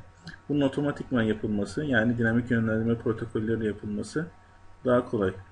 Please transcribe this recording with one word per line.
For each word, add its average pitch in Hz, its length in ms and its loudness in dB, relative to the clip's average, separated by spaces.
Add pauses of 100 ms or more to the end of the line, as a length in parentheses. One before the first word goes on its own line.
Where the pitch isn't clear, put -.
(480)
bunun 143 120 2
otomatikman 139 640 0
yapılması, 107 600 0
yani 120 340 2
dinamik 117 320 2
yönlendirme 113 480 2
protokolleri 113 680 -2
yapılması 104 600 -4 (580)
daha 123 200 4
kolay 98 280 0 (200)